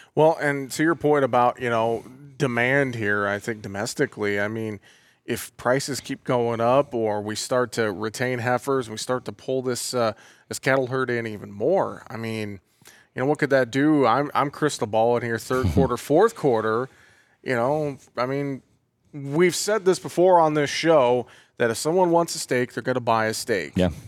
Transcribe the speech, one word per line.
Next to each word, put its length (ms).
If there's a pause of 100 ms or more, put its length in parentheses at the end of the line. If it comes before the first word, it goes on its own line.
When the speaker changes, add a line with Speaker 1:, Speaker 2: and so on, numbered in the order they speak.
(160)
Speaker 1:
Well, 260
and 300
to 120
your 120
point 300
about, 360
you 80
know, 340 (340)
demand 580
here, 320
I 120
think 220
domestically, 760
I 80
mean, 320 (460)
if 320
prices 420
keep 240
going 360
up 360
or 260
we 140
start 380
to 180
retain 480
heifers, 500
we 80
start 280
to 60
pull 300
this, 320
uh, 200 (340)
this 120
cattle 280
herd 240
in 160
even 240
more, 580
I 80
mean, 420 (560)
you 60
know, 60
what 100
could 140
that 180
do? 380
I'm, 260
I'm 160
crystal 380
balling 360
here, 140
third 300
Speaker 2:
<laughs> 60
Speaker 1:
quarter, 240
fourth 380
quarter, 540 (540)
you 120
know, 420 (200)
I 80
mean, 380 (500)
we've 420
said 300
this 140
before 400
on 160
this 140
show 580 (300)
that 120
if 80
someone 340
wants 240
a 40
steak, 340
they're 100
gonna 180
buy 260
a 60
steak. 420
Speaker 2:
Yeah. 140 (180)